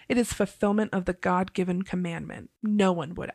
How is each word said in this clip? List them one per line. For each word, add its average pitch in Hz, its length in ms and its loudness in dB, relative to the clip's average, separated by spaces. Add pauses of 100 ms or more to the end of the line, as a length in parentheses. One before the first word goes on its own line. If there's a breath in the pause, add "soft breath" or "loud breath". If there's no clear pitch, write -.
It 254 80 2
is 240 160 2
fulfillment 208 600 0
of 185 120 0
the 185 80 -2
God-given 180 720 0
commandment. 170 640 -6 (120)
No 208 300 4
one 170 240 -2
would - 200 -8